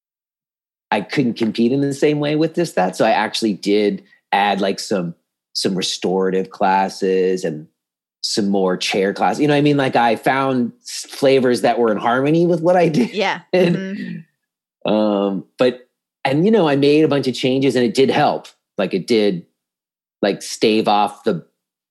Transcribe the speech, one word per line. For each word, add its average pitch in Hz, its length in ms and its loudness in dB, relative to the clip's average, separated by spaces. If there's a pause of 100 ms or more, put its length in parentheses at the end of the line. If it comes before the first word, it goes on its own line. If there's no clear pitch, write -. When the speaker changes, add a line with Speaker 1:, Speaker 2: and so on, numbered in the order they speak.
(920)
Speaker 1:
I 104 100 0
couldn't 120 340 -2
compete 117 380 0
in 139 80 0
the 139 120 0
same 147 280 0
way 147 160 -2
with 160 180 -2
this, 170 180 -2
that. 185 240 -2
So 131 80 0
I 110 60 2
actually 107 440 -2
did 101 500 0 (280)
add, 98 280 0
like, 98 180 -2
some, 87 360 -4 (400)
some 98 200 -2
restorative 92 760 -2
classes 95 920 0
and 78 220 -8 (560)
some 104 260 -2
more 95 280 0
chair 98 360 -2
classes. 95 280 -2
You 147 80 2
know 147 60 2
what 143 40 2
I 143 40 2
mean? 147 140 2
Like, 135 200 0
I 117 200 2
found 131 560 -2 (100)
s-, - 260 -12
flavors 127 540 2
that 120 160 2
were 117 120 4
in 101 80 0
harmony 135 480 2
with 170 140 2
what 180 160 4
I 170 120 4
did. 160 220 0
Speaker 2:
Yeah. 185 360 -4
Speaker 1:
<laughs> - 60 -20
Speaker 2:
Mm-hmm. 185 1400 -4
Speaker 1:
Um, 101 520 0 (140)
but, 127 300 -2 (360)
and, 143 200 0
you 220 80 2
know, 190 160 4
I 139 80 2
made 147 280 4
a 143 40 4
bunch 135 180 -2
of 123 80 -2
changes 135 400 0
and 123 100 2
it 107 100 0
did 131 140 4
help. 117 380 0 (320)
Like, 95 160 -4
it 90 140 -4
did, 101 380 0 (760)
like, 101 200 0
stave 110 440 0
off 104 380 0
the, 95 200 -2 (460)